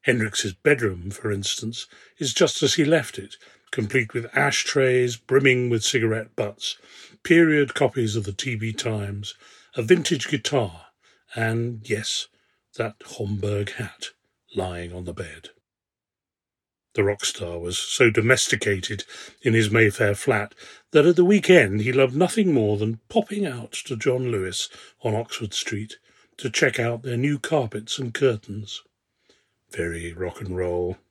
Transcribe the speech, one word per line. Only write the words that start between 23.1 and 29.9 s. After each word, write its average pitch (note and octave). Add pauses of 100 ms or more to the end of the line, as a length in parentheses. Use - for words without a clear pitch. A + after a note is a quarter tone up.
out A#2+ (140)
to B2+
John B2+
Lewis F#2+ (340)
on G#2+
Oxford A2+
Street - (360)
to C3
check B2+
out A#2
their B2
new C#3+
carpets A2
and A#2+
curtains. G#2+ (880)
Very E2+